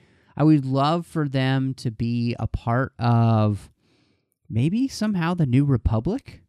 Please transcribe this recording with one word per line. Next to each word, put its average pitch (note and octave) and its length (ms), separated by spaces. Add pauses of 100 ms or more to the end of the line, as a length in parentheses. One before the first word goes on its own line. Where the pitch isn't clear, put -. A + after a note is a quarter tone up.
(360)
I C#3 80
would D3+ 220
love C#3+ 400
for D3+ 220
them C3+ 460
to - 160
be A#2 480
a A2+ 80
part A#2+ 520
of A2+ 720 (800)
maybe E3+ 380
somehow F#3 460
the E3+ 120
New C3 180
Republic C3+ 840